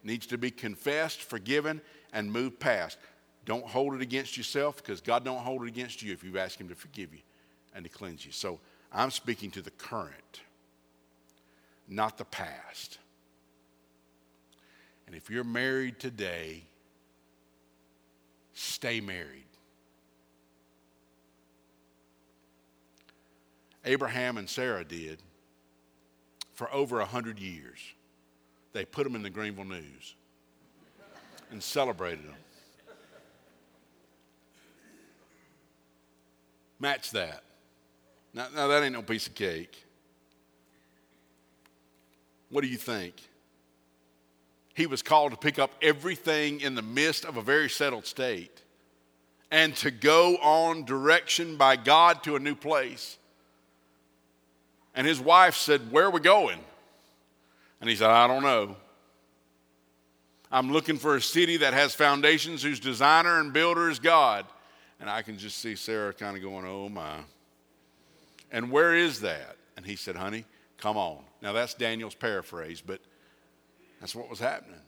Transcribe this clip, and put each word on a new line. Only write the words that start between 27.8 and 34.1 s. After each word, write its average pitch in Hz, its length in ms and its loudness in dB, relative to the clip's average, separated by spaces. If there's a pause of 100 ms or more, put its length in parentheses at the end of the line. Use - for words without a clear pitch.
They 98 120 -6
put 143 220 -4
'em 127 80 -6
in 107 80 -8
the 101 80 -10
Greenville 101 340 -10
News 78 520 -16 (1300)
and 107 120 -16
celebrated 90 640 -4
'em. 73 100 -20 (4000)